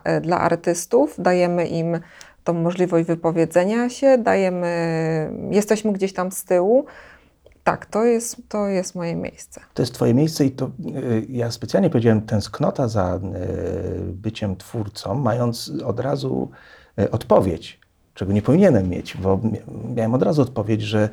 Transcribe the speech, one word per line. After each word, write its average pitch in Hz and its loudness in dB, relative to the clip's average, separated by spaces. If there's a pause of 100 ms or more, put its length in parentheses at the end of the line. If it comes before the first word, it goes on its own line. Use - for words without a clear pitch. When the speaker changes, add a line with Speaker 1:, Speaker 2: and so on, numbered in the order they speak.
Speaker 1:
e, 160 0
dla 165 0
artystów, 170 2
dajemy 180 2
im 165 -2 (440)
tą 170 0
możliwość 170 2
wypowiedzenia 170 2
się, 262 4
dajemy, 185 0 (800)
jesteśmy 208 2
gdzieś 190 -2
tam 185 -4
z - -10
tyłu. 196 4 (800)
Tak, - -2
to 214 0
jest, 233 0 (120)
to 208 -2
jest 185 -2
moje 170 -6
miejsce. - -12 (140)
Speaker 2:
To - 0
jest - -4
twoje 120 2
miejsce 151 2
i 131 2
to, 131 -6
e, 120 -8 (580)
ja 120 -4
specjalnie - 0
powiedziałem 113 4
tęsknota 117 -2
za, 107 0 (120)
e, 90 -4 (800)
byciem 92 -6
twórcą, 104 -8
mając 120 -2 (120)
od 120 -4
razu, 131 -4 (480)
e, 101 0
odpowiedź, 107 0 (340)
czego 98 -4
nie 101 4
powinienem 131 4
mieć, - -6
bo 95 2
mia-, 110 -4
miałem 113 0
od - 0
razu 151 4
odpowiedź, 107 -2
że 107 2